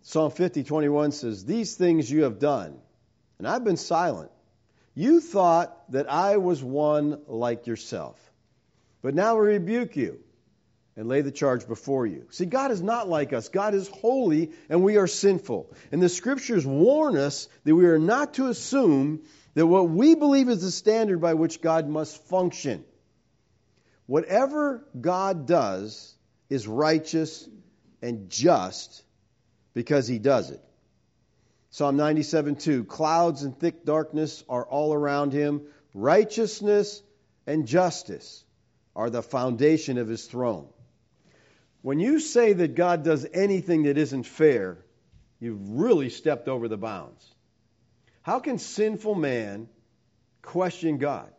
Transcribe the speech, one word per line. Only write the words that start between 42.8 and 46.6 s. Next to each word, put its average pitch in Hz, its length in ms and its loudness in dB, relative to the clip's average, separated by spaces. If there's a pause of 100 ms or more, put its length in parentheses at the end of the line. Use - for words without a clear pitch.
does 151 300 0
anything 180 500 2
that 143 140 2
isn't 135 260 -2
fair, 110 540 2 (640)
you've 104 300 -10
really 151 380 2
stepped - 380 -4
over 120 220 -4